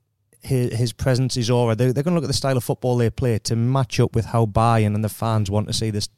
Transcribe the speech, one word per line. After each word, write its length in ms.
his, 320
his 200
presence, 420
his 140
aura. 260
They, 160
they're 120
gonna 120
look 80
at 40
the 60
style 240
of 60
football 340
they 120
play 300
to 160
match 440
up 160
with 100
how 200
Bayern 500
and 80
the 60
fans 420
want 160
to 60
see 160
this, 180